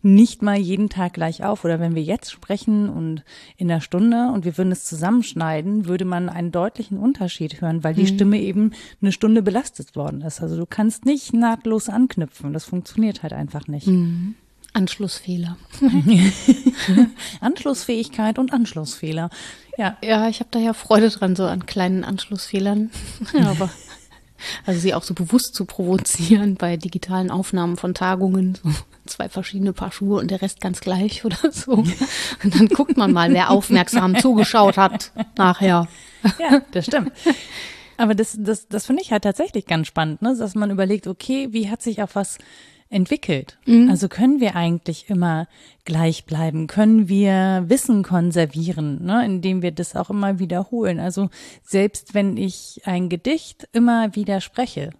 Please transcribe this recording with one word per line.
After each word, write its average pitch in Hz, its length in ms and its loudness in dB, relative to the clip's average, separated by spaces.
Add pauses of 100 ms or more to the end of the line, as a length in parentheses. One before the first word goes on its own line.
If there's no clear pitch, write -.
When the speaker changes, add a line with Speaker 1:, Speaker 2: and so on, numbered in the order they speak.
Speaker 1:
nicht 202 400 6
mal 202 160 0
jeden 196 300 -2
Tag 180 240 -4
gleich 165 320 -6
auf. 208 200 -4
Oder 165 140 0
wenn 170 160 -2
wir 160 80 -2
jetzt 185 300 -6
sprechen 208 560 -2
und 160 340 -8 (340)
in 175 140 -2
einer 165 100 0
Stunde 233 540 2
und 185 100 -4
wir 170 140 -4
würden 185 140 0
es 175 100 -6
zusammenschneiden, 170 1040 -2
würde 180 180 -2
man 180 240 -2
einen 170 220 -6
deutlichen 190 480 -4
Unterschied 196 640 -4
hören, 165 240 -2
weil 160 100 0
die 196 80 4
Speaker 2:
Mhm. 190 60 6
Speaker 1:
Stimme 202 320 2
eben 208 320 0 (280)
eine 196 120 0
Stunde 220 300 4
belastet 202 520 -4
worden 143 280 -6
ist. 156 200 -10
Also 165 140 -6
du 170 100 -6
kannst - 400 -2
nicht 285 260 -2
nahtlos 226 560 0
anknüpfen. 156 640 -2
Das 156 120 -6
funktioniert 208 580 -4
halt 156 100 -8
einfach 143 360 -8
nicht. 143 180 -6
Speaker 2:
Mhm. 180 480 0 (380)
Anschlussfehler. 180 840 -4 (240)
Speaker 1:
<laughs> 196 560 6 (1040)
Anschlussfähigkeit 233 1000 -2
und 262 140 -2
Anschlussfehler. 165 800 -4 (460)
Ja. 202 260 -4
Speaker 2:
Ja, 220 260 0
ich 220 120 -6
habe - 100 -10
da 240 80 -2
ja 226 140 0
Freude 220 380 4
dran, 185 260 -2
so 190 80 -2
an 180 220 -4
kleinen 185 380 -2
Anschlussfehlern. 202 840 -4 (420)
<laughs> 277 120 4
Aber 160 260 0 (960)
also 180 140 -2
sie 185 140 0
auch 170 80 -4
so 180 120 -8
bewusst 185 400 0
zu 190 100 -6
provozieren 190 880 0
bei 175 220 -4
digitalen 185 540 -6
Aufnahmen 175 460 -2
von 180 180 -6
Tagungen, 185 680 0
so 160 80 -2 (360)
zwei - 220 -10
verschiedene 190 440 -4
Paar - 180 -8
Schuhe 202 300 -2
und - 100 -4
der 190 120 -4
Rest - 180 -6
ganz 185 200 -6
gleich 185 440 -4
oder 226 260 0
so. - 220 -4
Und 196 840 0
dann 214 140 8
guckt 277 280 2
man 196 160 4
mal, 170 200 4
wer 175 180 4
aufmerksam 196 680 4
zugeschaut 214 580 4
hat 196 340 2 (260)
nachher. 180 520 4 (500)
Speaker 1:
Ja, 285 240 4 (100)
das 180 140 -2
stimmt. 262 240 -2 (840)
Aber 214 180 2
das, 214 260 -2
das, 208 280 -4
das 208 180 -8
finde 311 160 0
ich - 80 -10
halt 214 140 0
tatsächlich 214 420 -2
ganz 160 220 -2
spannend, 156 340 -4
ne? 247 160 0
Dass 214 160 -6
man 208 160 0
überlegt, 196 380 -2
okay, 262 420 -4
wie 214 180 -2
hat 226 140 -6
sich 220 180 -6
auch 196 120 -4
was - 260 -4 (520)
entwickelt? 185 760 -2
Speaker 2:
Mhm. 233 240 8
Speaker 1:
Also 185 180 2
können 262 320 2
wir 208 140 0
eigentlich 170 560 -2
immer 170 360 0 (380)
gleich 165 400 0
bleiben? 160 440 -4
Können 214 400 4
wir 190 580 2
Wissen 196 380 2
konservieren, 165 1000 -2
ne? 226 200 0
Indem 185 380 -2
wir 175 100 -4
das 175 240 -8
auch 185 140 -6
immer 196 280 -2
wiederholen? 185 600 -4
Also 185 280 -4 (360)
selbst 196 500 -2
wenn 202 220 0
ich - 480 -8
ein 180 240 -2
Gedicht 240 640 -6
immer 233 420 2
wieder 196 260 -2
spreche 165 600 -6